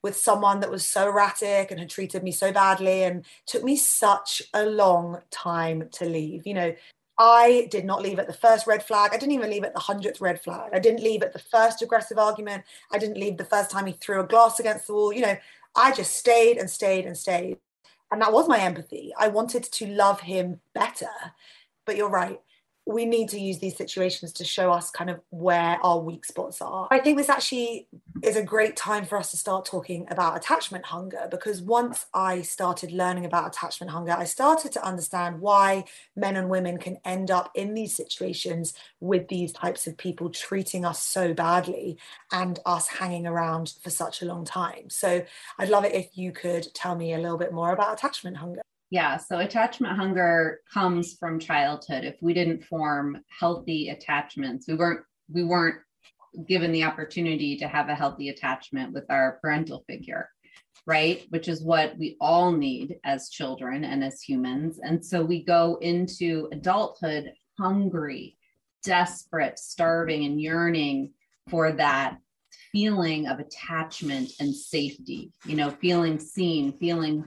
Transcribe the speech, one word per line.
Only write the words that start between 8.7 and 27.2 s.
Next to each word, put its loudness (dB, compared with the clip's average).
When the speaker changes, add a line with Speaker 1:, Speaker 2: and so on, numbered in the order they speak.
Speaker 1:
flag. 4
I 0
didn't 0
even 0
leave -2
at -6
the -6
hundredth -4
red -2
flag. -8
I 4
didn't 4
leave 2
at -4
the -12
first 4
aggressive 0
argument. 0
I 0
didn't -2
leave -4
the -6
first 2
time -2
he -6
threw -2
a 0
glass 8
against -2
the -8
wall. 2
You 0
know, 2
I 8
just -2
stayed 6
and -4
stayed 0
and -10
stayed. -2
And -2
that 4
was 8
my 6
empathy. -4
I 4
wanted 0
to -6
love 4
him -4
better. -2
But -2
you're 0
right. 0
We -2
need 0
to -6
use -4
these -6
situations -4
to -10
show 0
us 0
kind -6
of -8
where 2
our 4
weak -8
spots -8
are. -6
I 6
think 4
this 0